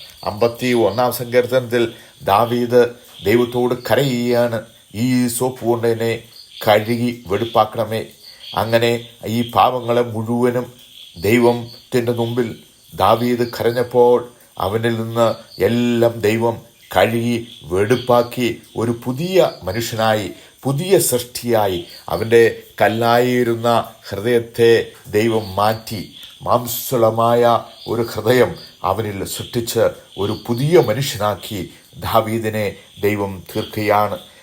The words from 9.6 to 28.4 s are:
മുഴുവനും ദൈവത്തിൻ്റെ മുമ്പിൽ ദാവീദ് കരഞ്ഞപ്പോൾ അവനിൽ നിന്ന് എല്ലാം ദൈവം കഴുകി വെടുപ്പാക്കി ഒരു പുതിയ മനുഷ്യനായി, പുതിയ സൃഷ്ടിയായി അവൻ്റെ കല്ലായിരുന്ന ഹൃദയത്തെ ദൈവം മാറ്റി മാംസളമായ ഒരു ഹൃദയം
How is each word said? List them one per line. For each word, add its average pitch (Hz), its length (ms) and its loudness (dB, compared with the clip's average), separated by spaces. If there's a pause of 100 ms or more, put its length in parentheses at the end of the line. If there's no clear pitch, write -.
മുഴുവനും 120 720 -2 (440)
ദൈവത്തിൻ്റെ 117 960 0
മുമ്പിൽ 117 440 -4 (380)
ദാവീദ് 117 540 2
കരഞ്ഞപ്പോൾ 120 840 2 (260)
അവനിൽ 110 380 -2
നിന്ന് 113 320 0 (360)
എല്ലാം 117 560 2
ദൈവം 113 360 0 (360)
കഴുകി 113 560 0 (160)
വെടുപ്പാക്കി 117 1000 0 (160)
ഒരു 117 140 -2
പുതിയ 147 580 0 (140)
മനുഷ്യനായി, 110 640 -2 (360)
പുതിയ 170 360 2
സൃഷ്ടിയായി 110 880 -2 (240)
അവൻ്റെ 113 540 2 (180)
കല്ലായിരുന്ന 117 880 2 (400)
ഹൃദയത്തെ 117 800 2 (160)
ദൈവം 104 480 0
മാറ്റി 107 460 -2 (400)
മാംസളമായ 117 1040 2 (440)
ഒരു 113 140 -2
ഹൃദയം 113 540 0 (280)